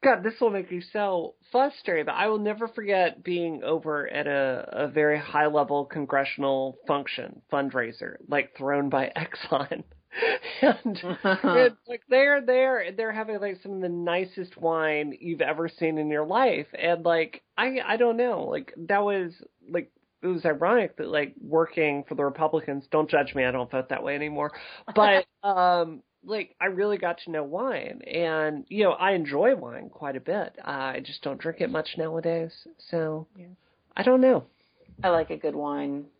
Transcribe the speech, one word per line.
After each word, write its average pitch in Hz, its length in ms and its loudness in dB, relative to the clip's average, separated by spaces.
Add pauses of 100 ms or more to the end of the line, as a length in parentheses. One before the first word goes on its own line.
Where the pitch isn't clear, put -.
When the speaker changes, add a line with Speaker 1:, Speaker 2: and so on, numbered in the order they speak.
Speaker 1:
God, 233 200 4
this 220 160 -2
will 233 100 4
make 196 200 -4
you 180 120 -6 (100)
so 196 420 -2 (180)
frustrated, 240 540 0
but 151 100 -4
I 196 120 2
will 214 120 0
never 208 280 -4
forget 196 560 0
being 170 380 -4
over 151 460 -2
at 143 180 -4
a, 135 460 -2
a 143 160 -2
very 151 300 4
high-level 147 680 2
congressional 139 1000 -2
function, - 540 -6 (100)
fundraiser, 131 680 -4 (120)
like, 143 300 -2
thrown 143 320 0
by 135 220 0
<laughs> - 40 -8
Exxon. - 680 -4 (760)
And 233 420 2
Speaker 2:
<laughs> 175 220 -8
Speaker 1:
it's 220 520 4 (120)
like, 240 200 -10
they're 277 360 4
there, 254 360 4
and 185 180 -6
they're 220 140 -2
having, 214 280 -4
like, 196 220 -6
some 196 120 -10
of 190 80 -6
the 180 60 -2
nicest 175 720 -4
wine 156 600 0
you've 170 220 -4
ever 156 260 -2
seen 160 300 -2
in 151 100 -2
your 151 180 0
life. 185 400 2 (100)
And, 170 280 0
like, 165 380 0 (140)
I, 262 200 0 (100)
I 214 120 0
don't 233 180 4
know. 233 340 0
Like, - 240 -6 (140)
that 202 160 4
was, 196 280 0 (380)
like, 165 220 -6 (300)
it 165 60 -2
was 175 180 -2
ironic 170 520 2
that, 156 100 -6
like, 147 320 -2
working 151 680 0
for 151 60 -6
the 139 100 0
Republicans, 151 680 -2
don't 151 200 2
judge 143 240 2
me, 135 100 2
I 127 60 2
don't 123 200 -2
vote 131 200 -4
that - 120 -4
way 143 120 -4
anymore, 147 380 -4 (420)
but, 202 400 6
Speaker 3:
<laughs> - 80 -20
Speaker 1:
um, 180 600 2 (220)
like, 202 360 -6
I 180 60 0
really 196 320 0
got 175 260 -2
to 175 80 -12
know 156 100 -2
wine, 185 600 -6
and, 156 680 -2
you 208 160 2
know, 180 80 6
I 185 200 2
enjoy 175 440 4
wine 127 320 -10
quite 139 280 -10
a 127 40 -8
bit. 180 440 -4
Uh, 135 320 -6
I 127 80 -6
just 139 180 -14
don't 139 180 -6
drink 165 200 -6
it 165 100 0
much 156 280 -4
nowadays, 165 540 -2 (380)
so 160 360 -4 (100)
Speaker 4:
Yeah. 180 100 -20 (500)
Speaker 1:
I - 80 -2
don't 254 160 6
know. 254 240 6 (580)
Speaker 2:
I 190 60 2
like 165 220 4
a 160 60 -6
good 151 200 -4
wine. 143 480 -4 (160)